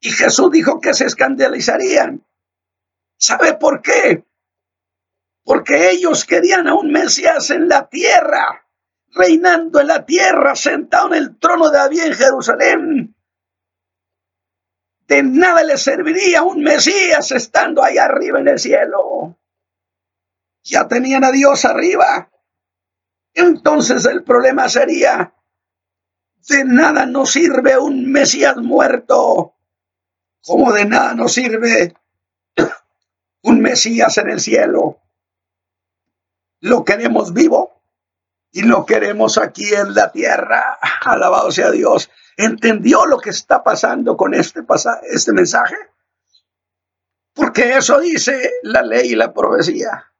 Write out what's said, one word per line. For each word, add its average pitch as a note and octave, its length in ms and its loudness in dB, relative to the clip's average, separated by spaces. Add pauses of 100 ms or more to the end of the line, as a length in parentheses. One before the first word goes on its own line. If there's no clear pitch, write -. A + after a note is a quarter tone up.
Y A3+ 100 -8
Jesús - 420 0
dijo D#4+ 280 2
que E4 140 -2
se C4+ 100 0
escandalizarían. C4+ 1200 -2 (920)
¿Sabe - 360 0
por - 260 -2
qué? - 460 0 (1160)
Porque D4+ 480 2
ellos F4 360 0
querían F4 420 2
a - 60 0
un D#4 180 0
Mesías E4 560 0
en D#4 180 0
la C#4+ 220 0
tierra, E4 800 -2 (400)
reinando E4+ 720 2
en C#4 60 2
la D4+ 180 0
tierra, F4 500 2
sentado - 540 -2
en F4+ 60 -2
el D4+ 240 -4
trono E4 320 2
de C#4+ 80 2
David C#4+ 240 0
en D#4 100 -2
Jerusalén. C4+ 1040 0 (1900)
De C#4 160 2
nada D#4+ 400 2
les D4 180 0
serviría E4 600 0
un F4 200 -2
Mesías D#4+ 680 0
estando - 520 -2
allá - 220 2
arriba - 360 -2
en - 80 0
el C#4 100 2
cielo. - 800 -2 (1200)
Ya - 240 0
tenían C4 380 0
a C4 80 4
Dios C#4 320 2
arriba. - 680 0 (1000)
Entonces D4+ 720 0
el F4 200 -2
problema B3+ 440 2
sería, - 640 -2 (1160)
de C#4 160 0
nada C4+ 420 2
nos C4+ 240 -2
sirve C4+ 480 2
un C4+ 340 -2
Mesías - 460 2
muerto, - 960 0 (880)
como F3 280 2
de G#3 120 2
nada A#3 300 0
nos A#3 180 -2
sirve A3+ 640 -2 (1500)
un A3+ 180 2
Mesías A#3 580 0
en G3+ 120 -4
el - 100 -6
cielo. - 600 -4 (1600)
Lo A3 260 0
queremos A3 480 -2
vivo D#4+ 480 0 (680)
y F#3+ 120 -8
lo A3+ 220 2
queremos G#3 540 0
aquí - 340 -4
en G3+ 220 -2
la - 160 2
tierra. - 720 -4 (240)
Alabado F#3 480 0
sea F#3+ 180 0
Dios. - 400 0 (260)
¿Entendió A3 720 2
lo C4+ 120 0
que G#3 120 -10
está - 340 -2
pasando - 520 -2
con - 180 -2
este - 280 -4
pasa-, - 400 -2
este - 300 -4
mensaje? - 440 -2 (1600)
Porque - 440 0
eso C4+ 240 4
dice C#4+ 520 -2 (100)
la G#3+ 200 0
ley A#2 300 0
y A2 40 -2
la A2+ 160 0
profecía. - 880 -4